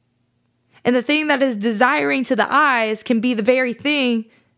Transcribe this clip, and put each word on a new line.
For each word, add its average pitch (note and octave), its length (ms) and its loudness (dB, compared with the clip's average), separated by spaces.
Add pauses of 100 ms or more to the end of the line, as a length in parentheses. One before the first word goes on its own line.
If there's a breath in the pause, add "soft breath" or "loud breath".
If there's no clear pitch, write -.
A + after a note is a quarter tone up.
(840 soft breath)
And B3 120 2
the A#3+ 80 0
thing D4+ 240 0
that C#4 160 0
is B3+ 120 2
desiring B3+ 680 0
to B3+ 120 -2
the G#3 160 0
eyes A#3 520 0
can A3+ 160 0
be B3 160 0
the G#3+ 80 -2
very B3+ 300 2
thing B3 520 -2 (320 soft breath)